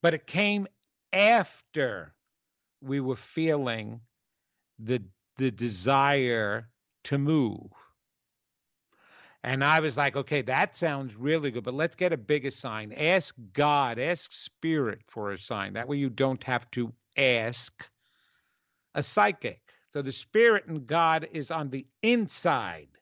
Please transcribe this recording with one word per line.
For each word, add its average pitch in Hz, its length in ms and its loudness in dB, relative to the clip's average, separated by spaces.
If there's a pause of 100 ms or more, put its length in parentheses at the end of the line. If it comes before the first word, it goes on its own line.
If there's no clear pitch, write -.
But 170 120 4
it 151 140 -8
came 202 400 0 (460)
after 156 1000 2 (680)
we 135 180 -4
were 131 160 -2
feeling 117 840 -4 (760)
the, 110 240 -2 (360)
the 131 140 0
desire 117 1160 2 (380)
to 139 120 -2
move. 139 540 0 (1700)
And 135 220 -2
I 156 160 6
was 151 160 0
like, 139 220 0
"Okay, 143 240 -2
that 131 340 0
sounds 139 400 -4
really 143 360 0
good, 110 120 -6
but 123 100 -6
let's 156 220 -2
get 180 160 0
a 156 60 -2
bigger 135 340 -2
sign. 107 400 -8
Ask 165 440 0 (180)
God, 143 460 2
ask 165 340 -4
Spirit 143 720 -4
for 104 240 -6
a 95 60 -6
sign." 98 360 -6
That 117 140 -6
way 143 80 -4
you 139 140 -2
don't 131 340 0
have 123 280 -4
to 120 220 -4 (240)
ask 120 720 0 (1040)
a 151 80 -4
psychic. 208 600 0 (320)
So 147 80 -4
the 135 100 -6
Spirit 220 560 4
and 156 180 -6
God 160 460 2
is 151 200 -8
on 156 180 -4
the 131 180 -8 (140)
inside. 135 880 0 (120)